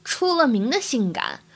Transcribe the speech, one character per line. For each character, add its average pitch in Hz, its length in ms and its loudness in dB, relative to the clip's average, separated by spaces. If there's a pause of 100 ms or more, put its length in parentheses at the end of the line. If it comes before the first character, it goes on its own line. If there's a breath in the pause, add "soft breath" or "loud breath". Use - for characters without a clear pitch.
出 370 320 0
了 320 120 4
名 214 220 2
的 370 120 0
性 202 320 -2
感。 - 280 -6 (140 soft breath)